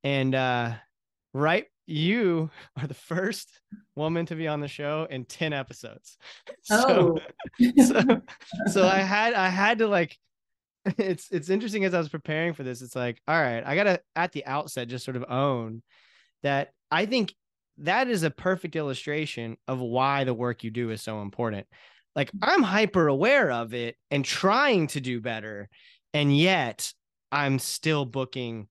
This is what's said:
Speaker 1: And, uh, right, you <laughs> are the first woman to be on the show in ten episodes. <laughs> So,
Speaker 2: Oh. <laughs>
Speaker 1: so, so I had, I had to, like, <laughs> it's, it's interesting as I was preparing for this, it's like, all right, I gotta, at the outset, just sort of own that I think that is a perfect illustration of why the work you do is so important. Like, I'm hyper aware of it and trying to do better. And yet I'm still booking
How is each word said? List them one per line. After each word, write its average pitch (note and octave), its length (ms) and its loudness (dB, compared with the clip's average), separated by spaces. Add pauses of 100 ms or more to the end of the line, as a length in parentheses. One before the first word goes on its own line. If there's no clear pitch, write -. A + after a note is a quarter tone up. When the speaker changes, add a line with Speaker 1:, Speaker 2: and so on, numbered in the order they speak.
Speaker 1:
And, C3+ 320 0
uh, A#2+ 400 0 (580)
right, D#3 320 0 (220)
you E3+ 640 0 (120)
<laughs> - 140 -16
are C3 80 -6
the C#3 80 -8
first F#3 560 -6 (460)
woman E3 320 -2
to E3+ 80 -8
be D#3+ 120 -6
on D3+ 120 -2
the D3 80 -6
show D3+ 420 -6
in B2+ 160 -10
ten D#3 280 -4
episodes. - 680 -12
<laughs> - 60 -20 (360)
So, G#3 540 4
Speaker 2:
Oh. - 20 -2 (400)
<laughs> B3 260 8
Speaker 1:
so, B3 360 4 (520)
so F#3+ 120 6
I F#3+ 120 6
had, G#3 360 2
I F#3+ 140 2
had G3+ 300 2
to, A3 100 2
like, F3 300 0 (680)
<laughs> F#3+ 120 -2
it's, F#3+ 340 -2
it's F3 180 -4
interesting G3+ 360 0
as F3+ 80 0
I F3+ 40 2
was D#3+ 120 -2
preparing D#3+ 440 -4
for C#3+ 100 -10
this, B2 180 -8
it's B2 120 -16
like, B2 320 -4
all D#3+ 160 2
right, A#2+ 240 0
I C3+ 120 -4
gotta, F#3+ 240 2 (160)
at F3 160 -2
the C#3+ 120 -8
outset, C3+ 440 -6
just B2 160 -8
sort C3 100 -6
of B2 140 -4
own B2 520 -2 (640)
that C#3 280 -2 (200)
I E3+ 140 2
think A3 280 0 (440)
that G3+ 320 0
is G3 140 0
a D#3+ 60 2
perfect F3 460 -4
illustration D3 800 -4 (100)
of C3 140 -4
why C3 460 0
the B2+ 80 0
work A#2+ 320 -4
you A2+ 60 -6
do A#2 180 -4
is A2 120 -8
so A2 200 -8
important. G2+ 460 -6 (500)
Like, C#3+ 140 -2 (100)
I'm D4+ 220 4
hyper F#3+ 440 2
aware G3 420 4
of A#2 240 -4
it A#2+ 220 -6 (160)
and C#3+ 140 0
trying G#3 600 2
to D3 120 -6
do B2 220 -4
better. G#2+ 480 -8 (440)
And C#3+ 240 4
yet D#3 540 2 (400)
I'm C#3 280 0
still D3+ 440 -2
booking A#2+ 680 -6